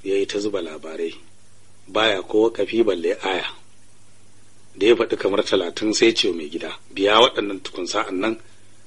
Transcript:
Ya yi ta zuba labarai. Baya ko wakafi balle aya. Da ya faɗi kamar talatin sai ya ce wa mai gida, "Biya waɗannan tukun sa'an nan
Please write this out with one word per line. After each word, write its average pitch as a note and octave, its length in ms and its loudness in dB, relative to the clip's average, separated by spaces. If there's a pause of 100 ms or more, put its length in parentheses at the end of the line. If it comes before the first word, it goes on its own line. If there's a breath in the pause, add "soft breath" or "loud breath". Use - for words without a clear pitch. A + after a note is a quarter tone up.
Ya G2 120 0
yi G2 100 2
ta G2+ 140 -2
zuba G2+ 220 -2
labarai. E2 520 -6 (760)
Baya G2+ 360 2
ko G#2+ 260 2
wakafi A2 340 2
balle F2 380 2
aya. F#2 240 -2 (1300)
Da F#2 120 2
ya A#2 80 10
faɗi A2 220 0
kamar G2+ 280 2
talatin G2+ 480 0
sai A2+ 140 6
ya A2+ 60 6
ce - 160 2
wa E2+ 60 -2
mai D2+ 140 -8
gida, D#2+ 300 -8 (140)
"Biya G2+ 280 6
waɗannan G2+ 420 2
tukun F2+ 240 -8
sa'an G2 320 -2
nan A2 200 0 (480 soft breath)